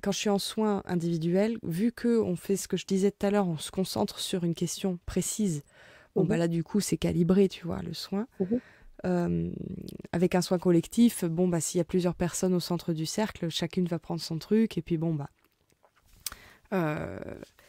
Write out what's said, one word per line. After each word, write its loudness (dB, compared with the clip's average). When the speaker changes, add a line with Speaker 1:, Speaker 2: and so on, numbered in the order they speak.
Speaker 1:
quand -2
je -2
suis -2
en 4
soins 0
individuels, 2
vu 0
que 2
on 0
fait -2
ce -4
que -2
je -2
disais 2
tout -6
à 4
l'heure, 4
on -2
se -10
concentre -2
sur -4
une 0
question -4
précise, -2
bon, 4
Speaker 2:
Mhm. 2
Speaker 1:
bah 2
là, 2
du 0
coup, 0
c'est 0
calibré, 4
tu -14
vois, -6
le -8
soin. -6
Speaker 2:
Mhm. 0
Speaker 1:
Euh, 0
avec 2
un 4
soin 0
collectif, 4
bon, 2
bah, 2
s'il -2
y 4
a 2
plusieurs 0
personnes 0
au 2
centre -2
du -4
cercle, -4
chacune -2
va -4
prendre -6
son -6
truc, 2
et -4
puis -2
bon, 0
bah, -6
euh, -2